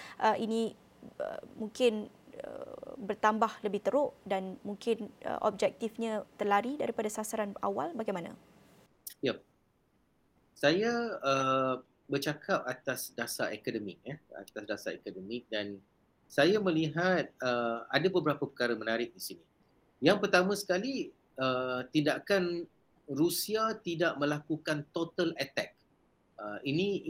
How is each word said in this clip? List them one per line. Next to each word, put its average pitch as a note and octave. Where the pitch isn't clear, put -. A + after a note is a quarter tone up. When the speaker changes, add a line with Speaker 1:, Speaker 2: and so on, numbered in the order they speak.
Speaker 1:
uh, G#3+
ini, A3+
uh, -
mungkin, A3
uh, -
bertambah G#3+
lebih G3+
teruk G#3
dan F#3+
mungkin, G#3+
uh, -
objektifnya G#3+
terlari G#3+
daripada A3+
sasaran G#3+
awal? C4+
Bagaimana? G3+
Speaker 2:
Ya. B2
Saya, A3
uh, C3+
bercakap C#3+
atas -
dasar A#2
akademik, G#2+
ya, C#3+
atas G2+
dasar G2+
akademik, G2+
dan G2+
saya E3
melihat, D#3+
uh, A#2+
ada C#3+
beberapa D3+
perkara A#2
menarik A2+
di -
sini. -
Yang F#3
pertama F#3
sekali, F#3+
uh, B2+
tindakan E3+
Rusia G#3
tidak E3+
melakukan D3+
total E3
attack. -
Uh, G#2
ini, F3